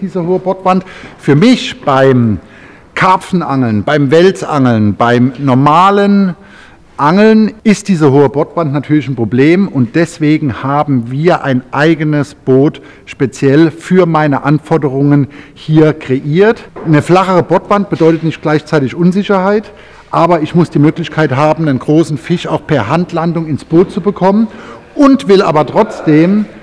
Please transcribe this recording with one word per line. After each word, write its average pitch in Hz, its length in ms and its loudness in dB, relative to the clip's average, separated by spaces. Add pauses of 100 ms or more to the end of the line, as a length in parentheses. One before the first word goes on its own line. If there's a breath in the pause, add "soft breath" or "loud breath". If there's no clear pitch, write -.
diese 180 240 -6
hohe 185 140 -2
Bordwand. 190 440 -2 (340 loud breath)
Für - 180 0
mich 226 500 2
beim 127 540 2 (540 loud breath)
Karpfenangeln, 135 920 -2
beim 143 260 0
Welsangeln, 139 840 2
beim 123 440 2
normalen 180 960 2 (600 loud breath)
Angeln 208 560 2 (100)
ist 208 240 0
diese 156 240 2
hohe 143 160 4
Bordwand 156 460 -4
natürlich 147 340 -2
ein 135 80 -6
Problem 135 540 0
und 123 260 -2
deswegen 156 680 -2
haben 139 480 -2
wir 147 360 -2
ein 127 160 -2 (100)
eigenes 151 640 -2
Boot 135 460 0 (240 loud breath)
speziell 143 680 0
für 180 340 0
meine 151 380 0
Anforderungen 143 840 0 (240 loud breath)
hier 156 400 2
kreiert. 151 720 -2 (200)
Eine 151 160 2
flachere 180 420 2
Bordwand 196 460 -2
bedeutet 160 340 0
nicht 160 180 -6
gleichzeitig 151 520 -2
Unsicherheit, 190 800 -2 (420 loud breath)
aber 165 280 2
ich 151 120 -6
muss 170 160 2
die - 80 -4
Möglichkeit 151 600 -2
haben, 156 320 0
einen 131 100 -2
großen 151 380 0
Fisch - 280 -6
auch 156 220 -6
per 117 220 -2
Handlandung 165 580 -4
ins 147 160 -6
Boot 170 280 0
zu 190 100 -6
bekommen 202 460 0 (460 loud breath)
und 269 360 2
will 196 120 4
aber 151 240 0
trotzdem 175 800 0 (180)